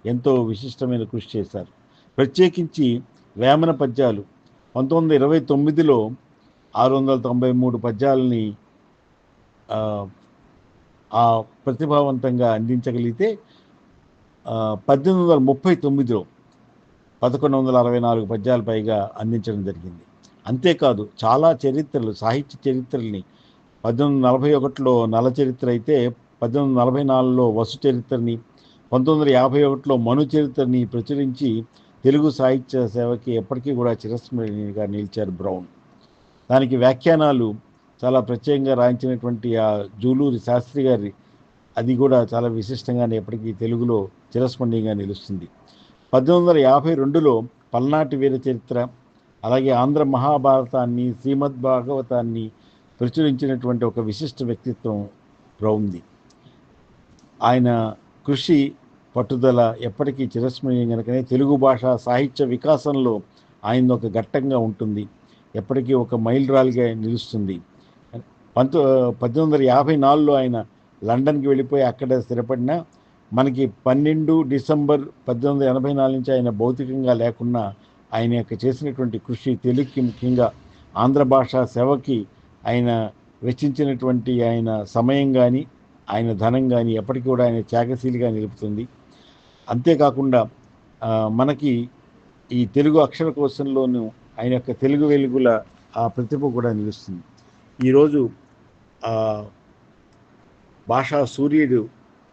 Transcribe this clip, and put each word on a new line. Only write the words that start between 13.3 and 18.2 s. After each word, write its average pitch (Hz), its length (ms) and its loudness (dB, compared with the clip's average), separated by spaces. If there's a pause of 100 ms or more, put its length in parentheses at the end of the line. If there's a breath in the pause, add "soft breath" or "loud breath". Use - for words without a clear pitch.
ఆ, 110 280 -4 (120)
పద్దెనిమిది 175 400 2
వందల 147 160 4
ముప్పై 139 300 2
తొమ్మిదిలో 139 500 0 (1000)
పదకొండు 135 340 0
వందల 131 200 2
అరవై 120 240 2
నాలుగు 117 260 0